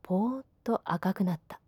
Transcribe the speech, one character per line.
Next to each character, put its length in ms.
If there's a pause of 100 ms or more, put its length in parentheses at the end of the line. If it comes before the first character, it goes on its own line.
ぽ 360
ー 20
っ 40 (200)
と 180
赤 300
く 100
な 120
っ 120
た。 200